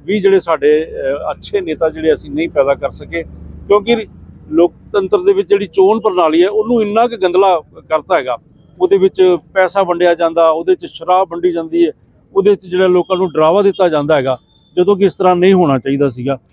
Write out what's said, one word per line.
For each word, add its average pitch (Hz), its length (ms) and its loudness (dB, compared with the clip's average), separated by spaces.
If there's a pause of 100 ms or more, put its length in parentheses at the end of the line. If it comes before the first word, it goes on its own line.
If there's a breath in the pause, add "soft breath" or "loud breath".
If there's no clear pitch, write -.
ਵੀ 190 160 -2
ਜਿਹੜੇ 190 200 4
ਸਾਡੇ, 151 460 0
ਅ, 151 460 -6
ਅੱਛੇ - 300 -6
ਨੇਤਾ 160 280 -2
ਜਿਹੜੇ 156 240 0
ਅਸੀਂ 127 180 -8
ਨਹੀਂ 156 180 -4
ਪੈਦਾ 139 260 0
ਕਰ 135 160 -8
ਸਕੇ 165 320 -10 (440)
ਕਿਉਂਕਿ 208 400 0 (420)
ਲੋਕਤੰਤਰ 180 720 0
ਦੇ 190 120 2
ਵਿੱਚ 185 160 -2
ਜਿਹੜੀ 202 160 0
ਚੋਣ 196 340 2
ਪ੍ਰਣਾਲੀ 175 440 2
ਹੈ 190 60 2
ਉਹਨੂੰ 220 320 -2
ਇੰਨਾ 214 260 0
ਕੁ 233 100 -8
ਗੰਦਲਾ 185 440 2 (280)
ਕਰਤਾ 156 260 -2
ਹੈਗਾ। 127 220 -2 (440)
ਉਹਦੇ 185 160 2
ਵਿੱਚ 185 400 2 (160)
ਪੈਸਾ 190 300 0
ਵੰਡਿਆ 175 300 0
ਜਾਂਦਾ, 165 360 0
ਉਹਦੇ 165 220 -2
ਵਿੱਚ 175 140 -2
ਸ਼ਰਾਬ 180 460 -2
ਵੰਡੀ 175 200 -2
ਜਾਂਦੀ 165 340 -2
ਹੈ, 156 60 -2 (440)
ਉਹਦੇ 190 140 2
ਵਿੱਚ 196 180 -2
ਜਿਹੜਾ 180 200 0
ਲੋਕਾਂ 180 300 0
ਨੂੰ 180 140 -2
ਡਰਾਵਾ 156 300 2
ਦਿੱਤਾ 190 280 0
ਜਾਂਦਾ 151 260 0
ਹੈਗਾ, 131 220 -2 (400)
ਜਦੋਂ 185 200 2
ਕਿ 190 80 0
ਇਸ 185 100 0
ਤਰ੍ਹਾਂ 180 200 2
ਨਹੀਂ 180 180 4
ਹੋਣਾ 156 260 2
ਚਾਹੀਦਾ 139 300 -2
ਸੀਗਾ। 123 300 -6 (140)